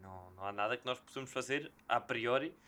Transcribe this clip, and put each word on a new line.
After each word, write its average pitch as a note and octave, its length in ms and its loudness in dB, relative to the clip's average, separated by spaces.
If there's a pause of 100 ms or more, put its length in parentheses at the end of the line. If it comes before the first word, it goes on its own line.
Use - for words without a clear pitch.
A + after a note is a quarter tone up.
não, F#2 300 -14
não F#2 140 -10
há G2+ 60 -2
nada G#2 260 2
que - 80 -16
nós B2+ 140 -2
possamos - 320 -8
fazer C3 400 -2 (160)
a A#2+ 120 4
priori B2 540 2 (140)